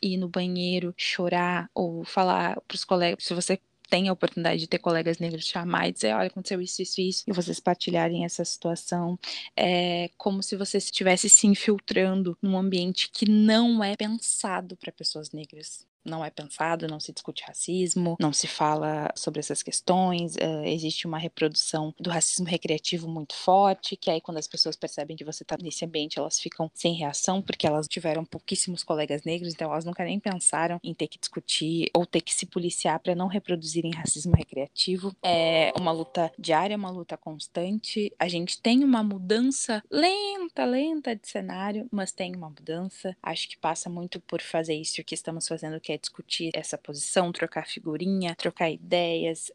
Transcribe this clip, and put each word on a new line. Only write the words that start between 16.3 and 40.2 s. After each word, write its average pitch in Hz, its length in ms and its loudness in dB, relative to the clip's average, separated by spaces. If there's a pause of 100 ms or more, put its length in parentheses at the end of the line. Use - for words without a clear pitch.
pensado, 165 580 -2
não 151 120 -6
se 165 120 -10
discute - 320 -10
racismo, 175 760 0
não 156 120 4
se - 140 2
fala 151 680 0
sobre 151 260 -4
essas 147 220 -4
questões, 180 760 2
eh, 156 360 0
existe 160 340 -2
uma 160 120 -4
reprodução 160 800 -2
do 180 120 -4
racismo 170 360 0
recreativo 165 640 -2
muito 160 260 -8
forte, 190 640 4
que - 140 -2
aí 160 100 0
quando 165 180 -8
as 151 80 -6
pessoas 160 300 -2
percebem 160 400 -8
que 147 80 -14
você 151 200 -10
tá 160 160 -4
nesse 165 240 -6
ambiente, 156 340 -4
elas 147 200 -2
ficam - 360 -4
sem 170 200 0
reação, 165 480 0
porque - 240 -2
elas 151 220 2
tiveram 165 360 -2
pouquíssimos - 580 -4
colegas 151 420 -2
negros, 170 280 -4
então 160 180 -4
elas 156 140 -2
nunca 175 200 -4
nem 185 160 -2
pensaram 175 640 0
em 165 120 -6
ter 151 140 -2
que - 100 -16
discutir - 760 0
ou 175 120 4
ter - 140 2
que - 140 -4
se - 120 -2
policiar 170 540 0
pra 180 140 0
não 175 120 0
reproduzirem 165 640 -2
racismo 156 420 2
recreativo. 180 880 -2
É 165 540 4
uma 170 160 2
luta 165 460 -2
diária, 175 380 2
uma 196 140 -6
luta 175 260 -10
constante. 180 1000 -4
A 170 100 0
gente 175 320 -4
tem 247 240 6
uma 240 180 6
mudança 214 880 2
lenta, 381 760 0